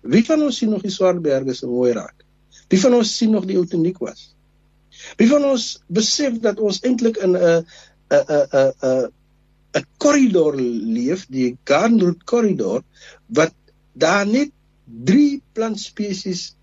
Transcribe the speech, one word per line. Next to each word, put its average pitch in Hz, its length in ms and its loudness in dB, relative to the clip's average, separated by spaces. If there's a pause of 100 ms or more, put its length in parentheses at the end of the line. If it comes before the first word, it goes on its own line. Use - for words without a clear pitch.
wie 190 180 4
van 311 200 2
ons 254 120 -2
sien 220 140 -2
nog 202 140 -4
die 190 80 -6
Swartberge 147 640 0
so 123 120 -10
mooi 123 280 2
raak? - 280 -14 (460)
Wie 190 80 4
van 247 180 4
ons 226 220 0
sien 220 160 2
nog 185 120 -4
die 190 120 -2
ou 175 80 0
Toniquas? - 640 -6 (880)
Wie 226 100 6
van 285 160 4
ons 262 320 -2 (160)
besef 226 500 -2
dat 208 200 -2
ons 190 200 -4
eintlik 226 400 0
in 185 120 2
'n, 170 300 2 (440)
'n, 143 180 2
'n, 147 240 0
'n, 135 300 2
'n, 131 300 -2 (680)
'n - 80 -4 (120)
korridor 202 580 2
leef, 120 720 -4
die 127 360 -4
Garden 214 360 2
Route 175 260 0
korridor, 202 580 0 (440)
wat 147 260 0 (400)
daar 180 320 0
net 269 260 0 (340)
drie 220 560 2 (120)
plantspesies 208 1080 -8